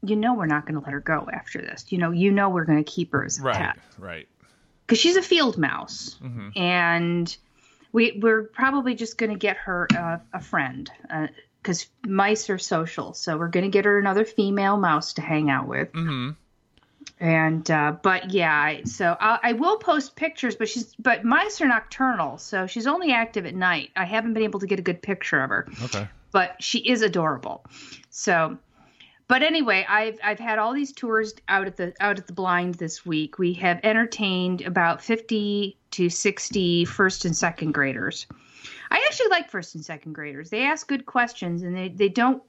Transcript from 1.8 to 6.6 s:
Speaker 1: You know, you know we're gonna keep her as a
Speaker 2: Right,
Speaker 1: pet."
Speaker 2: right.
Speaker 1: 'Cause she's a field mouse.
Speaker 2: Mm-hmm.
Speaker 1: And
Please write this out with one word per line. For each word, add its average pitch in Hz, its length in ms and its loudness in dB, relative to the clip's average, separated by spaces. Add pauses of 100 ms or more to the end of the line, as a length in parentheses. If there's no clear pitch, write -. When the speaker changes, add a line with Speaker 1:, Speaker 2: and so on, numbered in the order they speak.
Speaker 1:
You 185 80 -2
know, 170 120 2
you 185 200 4
know 196 180 4
we're 175 160 0
gonna 151 180 6
keep 170 280 -4
her 143 120 0
as - 160 -6
a 135 40 -10
Speaker 2:
Right, 127 120 0
Speaker 1:
pet." - 220 -2 (220)
Speaker 2:
right. 87 280 -14 (600)
Speaker 1:
'Cause 226 100 4
she's 339 180 4
a 381 60 6
field 320 360 2
mouse. - 680 -6
Speaker 2:
Mm-hmm. 117 260 -10 (100)
Speaker 1:
And 170 760 2 (540)